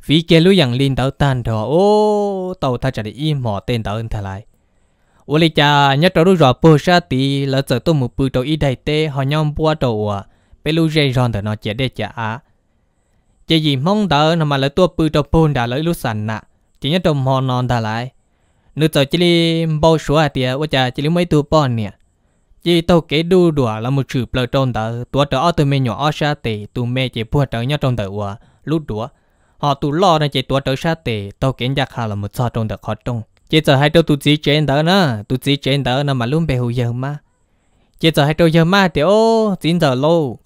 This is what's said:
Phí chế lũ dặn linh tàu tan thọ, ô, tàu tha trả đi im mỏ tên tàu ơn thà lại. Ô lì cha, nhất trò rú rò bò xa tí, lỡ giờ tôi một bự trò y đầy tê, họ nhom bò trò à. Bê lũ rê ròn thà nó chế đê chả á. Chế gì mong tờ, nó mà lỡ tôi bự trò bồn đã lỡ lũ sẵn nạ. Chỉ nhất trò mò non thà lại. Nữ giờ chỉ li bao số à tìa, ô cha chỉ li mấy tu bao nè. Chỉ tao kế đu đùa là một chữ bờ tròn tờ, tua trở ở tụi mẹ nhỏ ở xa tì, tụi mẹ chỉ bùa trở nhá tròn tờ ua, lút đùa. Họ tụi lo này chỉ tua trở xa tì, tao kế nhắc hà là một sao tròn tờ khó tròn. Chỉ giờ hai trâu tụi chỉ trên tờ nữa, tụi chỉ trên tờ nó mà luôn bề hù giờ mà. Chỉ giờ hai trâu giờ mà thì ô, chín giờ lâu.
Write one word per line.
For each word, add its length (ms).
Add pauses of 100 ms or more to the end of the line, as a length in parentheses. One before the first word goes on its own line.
Phí 220
chế 180
lũ 100
dặn 220
linh 240
tàu 140
tan 320
thọ, 220
ô, 960
tàu 180
tha 120
trả 120
đi 80
im 320
mỏ 240
tên 160
tàu 120
ơn 140
thà 120
lại. 240 (800)
Ô 120
lì 100
cha, 460
nhất 200
trò 100
rú 120
rò 160 (100)
bò 160
xa 220
tí, 460
lỡ 200
giờ 120
tôi 160
một 220
bự 120
trò 120
y 160
đầy 200
tê, 300
họ 160
nhom 320
bò 200
trò 160 (220)
à. 120 (400)
Bê 80
lũ 160
rê 240
ròn 200
thà 80
nó 160
chế 180
đê 140
chả 180
á. 340 (1040)
Chế 100
gì 200
mong 320
tờ, 280
nó 80
mà 120
lỡ 120
tôi 280
bự 120
trò 140 (100)
bồn 220
đã 120
lỡ 120
lũ 140
sẵn 340
nạ. 160 (380)
Chỉ 100
nhất 140
trò 80
mò 280
non 280
thà 120
lại. 300 (640)
Nữ 180
giờ 120
chỉ 140
li 480
bao 320
số 160
à 140
tìa, 180
ô 200
cha 240
chỉ 120
li 60
mấy 160
tu 180
bao 260
nè. 220 (720)
Chỉ 180
tao 200
kế 220
đu 280
đùa 300
là 100
một 180
chữ 240
bờ 140
tròn 260
tờ, 380
tua 140
trở 140
ở 140
tụi 140
mẹ 120
nhỏ 260
ở 80
xa 220
tì, 320
tụi 200
mẹ 220
chỉ 160
bùa 200
trở 180
nhá 140
tròn 200
tờ 100
ua, 280 (300)
lút 220
đùa. 220 (500)
Họ 160
tụi 180
lo 260
này 100
chỉ 140
tua 180
trở 160
xa 180
tì, 360
tao 220
kế 160
nhắc 260
hà 120
là 80
một 200
sao 140
tròn 200
tờ 80
khó 180
tròn. 280 (280)
Chỉ 140
giờ 120
hai 140
trâu 120
tụi 140
chỉ 200
trên 300
tờ 160
nữa, 340 (120)
tụi 100
chỉ 180
trên 280
tờ 180
nó 120
mà 120
luôn 200
bề 100
hù 140
giờ 220
mà. 260 (840)
Chỉ 100
giờ 140
hai 100
trâu 140
giờ 160
mà 240
thì 120
ô, 600
chín 200
giờ 140
lâu. 520